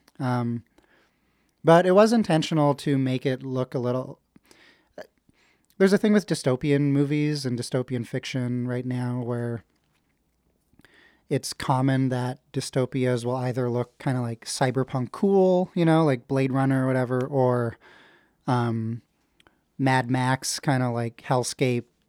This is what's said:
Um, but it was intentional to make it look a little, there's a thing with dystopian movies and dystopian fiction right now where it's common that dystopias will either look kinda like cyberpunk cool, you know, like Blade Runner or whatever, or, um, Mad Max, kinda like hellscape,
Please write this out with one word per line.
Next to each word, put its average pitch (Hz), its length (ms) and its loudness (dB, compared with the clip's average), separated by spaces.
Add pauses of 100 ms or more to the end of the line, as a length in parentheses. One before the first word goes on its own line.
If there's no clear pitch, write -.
(200)
Um, 120 440 -4 (1000)
but 165 240 8
it 180 60 6
was 214 200 6
intentional 160 640 2
to 143 220 -2
make 131 280 -2
it 131 160 -2
look 127 320 -6
a 139 60 -4
little, 123 400 -4 (1600)
there's 190 160 4
a 208 40 6
thing 214 160 2
with 208 140 2
dystopian 143 640 0
movies 147 540 0
and 123 120 -4
dystopian 127 480 -4
fiction 123 640 -6
right 123 180 -6
now 123 360 -4
where 120 420 -6 (1700)
it's - 240 -4
common 131 560 0
that 127 300 -4 (120)
dystopias 127 720 -2
will 123 140 -4
either 123 320 -4
look 120 300 -6
kinda 127 220 -4
like 117 240 -8
cyberpunk 127 640 -2
cool, 185 640 2
you 170 120 2
know, 160 180 4
like 131 240 0
Blade 135 240 0
Runner 135 320 2
or 131 40 0
whatever, 127 380 0
or, 123 520 0 (720)
um, 117 540 -2 (800)
Mad 131 320 2
Max, 127 480 -2
kinda 127 320 0
like 117 340 -6
hellscape, 123 600 -2 (240)